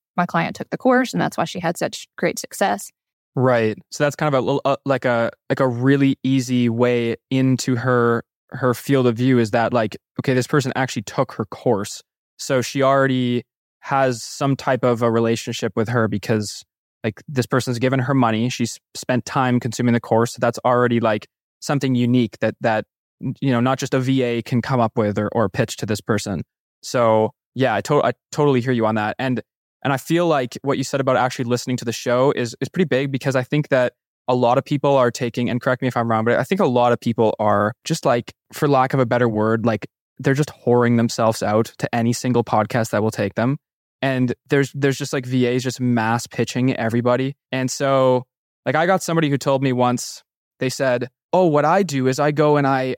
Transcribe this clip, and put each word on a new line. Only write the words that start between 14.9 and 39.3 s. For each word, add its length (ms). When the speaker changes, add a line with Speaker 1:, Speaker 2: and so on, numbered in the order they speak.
Speaker 2:
a 80
relationship 680
with 120
her 200
because, 560
like, 260
this 160
person's 340
given 220
her 140
money. 340
She's 300
spent 320
time 340
consuming 320
the 80
course. 340
So 60
that's 240
already, 360
like, 260
something 340
unique 440
that, 220
that, 240
you 100
know, 100
not 180
just 160
a 60
V 220
A 200
can 200
come 180
up 160
with 220
or, 140
or 160
pitch 300
to 80
this 140
person. 420
So 500
yeah, 200
I 60
to-, 220
I 100
totally 280
hear 120
you 140
on 100
that. 220
And, 240
and 100
I 40
feel 300
like 360
what 140
you 80
said 160
about 160
actually 300
listening 320
to 60
the 80
show 400
is, 280
is 80
pretty 180
big 260
because 240
I 60
think 260
that 260
a 60
lot 240
of 60
people 320
are 140
taking, 400
and 100
correct 220
me 60
if 80
I'm 140
wrong, 140
but 140
I 60
think 160
a 60
lot 260
of 80
people 380
are 360
just, 220
like, 260
for 140
lack 280
of 60
a 60
better 220
word, 380